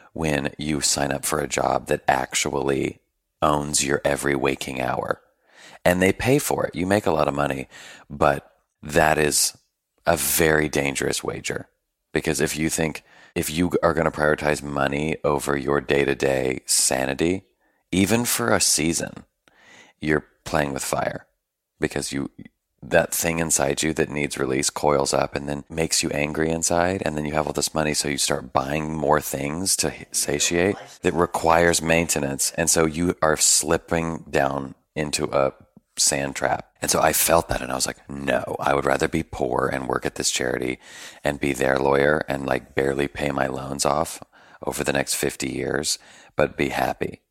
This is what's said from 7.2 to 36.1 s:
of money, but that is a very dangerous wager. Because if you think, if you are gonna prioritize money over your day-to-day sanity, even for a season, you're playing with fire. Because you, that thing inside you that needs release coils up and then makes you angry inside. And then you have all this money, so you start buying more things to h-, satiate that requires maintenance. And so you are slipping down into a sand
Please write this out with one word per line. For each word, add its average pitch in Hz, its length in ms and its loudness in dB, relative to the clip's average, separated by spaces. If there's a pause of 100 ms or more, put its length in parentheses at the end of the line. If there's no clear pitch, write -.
of 69 80 -2
money, 69 320 -2 (420)
but 71 420 2 (300)
that 78 380 4
is - 360 2 (520)
a 82 100 4
very 78 500 2
dangerous 69 560 -2
wager. - 460 -8 (420)
Because 73 300 -2
if 78 140 0
you 78 160 0
think, 80 320 -2 (320)
if 82 160 -2
you 82 200 0 (120)
are 82 100 4
gonna 80 160 2
prioritize 76 540 2
money 71 600 -2
over 71 320 0
your 71 240 0
day-to-day 67 840 0
sanity, 69 800 0 (480)
even 98 340 2
for 117 260 0
a 98 100 4
season, - 640 0 (760)
you're 76 260 0 (200)
playing 73 260 0
with 67 120 -6
fire. - 420 -4 (540)
Because 73 320 -2
you, 69 180 -6 (540)
that 80 280 4
thing 82 280 0
inside 71 420 0
you 78 120 0
that 73 180 0
needs 73 260 -4
release 67 320 0
coils 71 420 2
up 69 240 0
and 71 140 -4
then 71 200 -6
makes 80 340 -2
you 78 80 -2
angry 76 400 0
inside. 85 520 0
And 78 140 -4
then 76 80 -4
you 73 80 -4
have 76 140 0
all 73 60 -6
this - 200 -2
money, 76 220 0
so - 120 -2
you 69 120 -2
start 69 340 -4
buying 76 400 -2
more 76 260 2
things 73 580 -2
to 73 140 -2
h-, - 200 -16
satiate 85 680 0 (240)
that 87 140 0
requires 82 680 4
maintenance. 80 760 0
And 82 140 0
so 82 160 4
you 85 380 0
are 78 140 4
slipping 82 920 0
down 69 460 -2 (200)
into 73 300 -2 (100)
a 67 180 2 (440)
sand 69 380 0